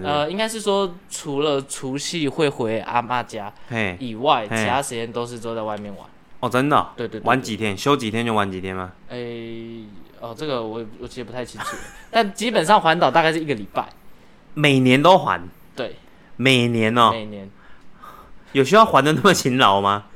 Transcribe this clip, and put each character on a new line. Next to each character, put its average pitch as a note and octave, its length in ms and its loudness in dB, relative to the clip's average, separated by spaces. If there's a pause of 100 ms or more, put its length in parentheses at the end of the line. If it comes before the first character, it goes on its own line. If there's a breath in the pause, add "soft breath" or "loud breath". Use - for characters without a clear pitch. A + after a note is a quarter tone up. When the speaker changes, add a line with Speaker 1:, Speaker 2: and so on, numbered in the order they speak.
Speaker 1:
了？ - 0 -
Speaker 2:
除-， F#2 80 -8
呃， D3 220 -2
应 F#3 80 -6
该 A3 100 -2
是 A3 100 -8
说 G3 360 -2 (160)
除 C#3+ 320 -6
了 D3 260 2
除 C3+ 300 -8
夕 D3+ 280 -4
会 C#3+ 220 0
回 A2+ 320 -2
阿 A#2+ 220 -2
嬷 A#2+ 240 -2
家 G#2 260 -12 (160)
Speaker 1:
嘿。 G#2+ 320 -2
Speaker 2:
以 A#2+ 140 -8
外， B2 340 0
Speaker 1:
嘿。 A2+ 80 -2
Speaker 2:
其 A2 100 0
他 B2+ 140 0
时 C#3 140 -6
间 A#2 180 -8
都 A#2+ 140 -4
是 A#2+ 120 -12
都 A#2 160 -8
在 A2+ 60 -6
外 G#2+ 160 -6
面 G#2 180 -12
玩。 E2+ 120 -18 (320)
Speaker 1:
哦， B2+ 100 -4
真 B2+ 220 0
的 C#3+ 60 4
哦？ F2+ 100 2 (100)
Speaker 2:
对， A#2 100 -8
对， G#2+ 140 -10
对， G2 60 -6
Speaker 1:
玩 B2+ 160 2
几 A2 160 -6
天？ G#2+ 160 -4
Speaker 2:
对。 - 20 -10
Speaker 1:
休 C#3+ 180 2
几 B2 160 -2
天 A2+ 140 -2
就 A#2 80 -2
玩 G2+ 180 0
几 F#2 120 -8
天 F#2+ 120 -6
吗？ F#2 180 -8 (180)
Speaker 2:
诶， A#2 720 -12 (360)
哦， A#2 140 -12
这 D#3 120 -10
个 B2+ 160 -4
我， A2+ 200 -6 (160)
我 A#2+ 80 -12
其 - 100 -16
实 B2 80 -10
不 G#2+ 80 -16
太 B2 120 -8
清 A2+ 160 -14
楚。 - 160 -10 (160)
<laughs> - 180 -20
但 G#3+ 220 0
基 A3 180 -4
本 G#3 140 2
上 G3+ 160 6
环 D#3+ 180 2
岛 D#3+ 120 4
大 D3 100 4
概 D#3+ 100 4
是 D#3+ 80 0
一 D#3+ 60 -6
个 C#3+ 100 -2
礼 G#2 200 -10
拜。 A#2 120 -4 (680 soft breath)
Speaker 1:
每 C#3+ 240 4
年 C3 240 6
都 F3+ 160 8
环？ F2+ 280 -4 (300)
Speaker 2:
对。 A#2 200 -8 (420 soft breath)
Speaker 1:
每 B2 300 4
年 A2+ 280 2
哦？ A#2 160 8
Speaker 2:
每 A2+ 140 -6
年。 G2+ 240 -14 (1000 loud breath)
Speaker 1:
有 C3+ 120 4
需 C#3 100 2
要 A3 100 10
还 C3+ 200 4
得 D3+ 80 4
那 D3 100 0
么 G3 100 8
勤 C3 260 0
劳 G2 220 6
吗？ G2+ 240 2 (100)